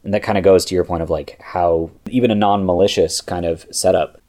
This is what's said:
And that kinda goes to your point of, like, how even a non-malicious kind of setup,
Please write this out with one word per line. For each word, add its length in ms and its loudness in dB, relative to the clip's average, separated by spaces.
And 100 -6
that 80 -2
kinda 180 0
goes 260 6
to 100 -4
your 100 2
point 160 -4
of, 80 -6
like, 320 -6
how 480 -2
even 180 2
a 60 0
non-malicious 880 0
kind 220 -8
of 280 -4
setup, 580 -2